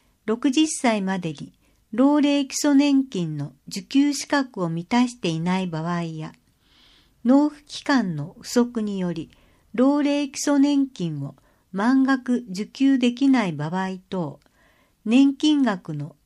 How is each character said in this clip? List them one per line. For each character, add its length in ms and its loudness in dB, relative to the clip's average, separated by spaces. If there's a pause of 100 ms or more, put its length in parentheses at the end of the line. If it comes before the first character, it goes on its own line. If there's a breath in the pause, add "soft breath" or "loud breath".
(260 soft breath)
六 240 -2
十 160 2
歳 340 -2
ま 180 -2
で 140 -6
に 220 -16 (380)
老 280 4
齢 260 2
基 60 -14
礎 220 0
年 320 4
金 320 -6
の 160 -8 (120)
受 180 -10
給 280 2
資 160 -10
格 340 -2
を 60 -2
満 200 -6
た 200 2
し 80 -16
て 120 -6
い 120 -2
な 200 -2
い 60 -4
場 240 -6
合 140 -4
や、 300 -10 (920 soft breath)
納 240 4
付 180 -14
期 160 -16
間 320 0
の 280 -8
不 60 -18
足 340 0
に 180 -4
よ 120 -2
り、 180 -10 (420 soft breath)
老 300 2
齢 280 -2
基 60 -18
礎 220 0
年 280 2
金 360 -6
を 120 -10 (360)
満 320 2
額 480 0
受 160 -8
給 320 2
で 160 2
き 140 0
な 180 4
い 60 -2
場 160 -6
合 280 -4 (140)
等、 300 -6 (640)
年 300 4
金 280 2
額 320 -2
の 320 -10